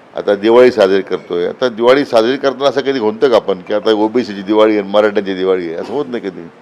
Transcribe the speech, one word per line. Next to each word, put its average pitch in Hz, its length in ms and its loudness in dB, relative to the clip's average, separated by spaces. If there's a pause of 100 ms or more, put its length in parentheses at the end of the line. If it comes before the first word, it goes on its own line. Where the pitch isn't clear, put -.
(160)
आता 101 200 0
दिवाळी 117 360 4
साजरी 98 300 2
करतोय. 90 460 -6
आता 123 220 -4
दिवाळी 120 360 2
साजरी 120 320 0
करताना 135 280 -2
असं 131 160 0
कधी 135 180 -2
होतं 110 300 0
का 117 60 2
आपण 95 260 -2
की 90 120 -8
आता 104 180 0
ओबीसीची 107 500 -2
दिवाळी 107 320 2
आहे, 104 80 0
मराठ्यांची 101 540 0
दिवाळी 92 320 -2
आहे, 82 80 -8
असं 95 180 -10
होत 147 160 -4
नाही 104 200 -8
कधी. 85 180 -14 (140)